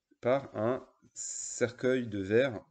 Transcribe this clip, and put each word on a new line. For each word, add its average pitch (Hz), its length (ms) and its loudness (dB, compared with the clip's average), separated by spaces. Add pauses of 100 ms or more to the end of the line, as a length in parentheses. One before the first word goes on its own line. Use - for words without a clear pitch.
(200)
par 123 340 0
un 113 320 -2 (280)
cercueil - 920 -2
de 101 140 -4
verre 107 500 2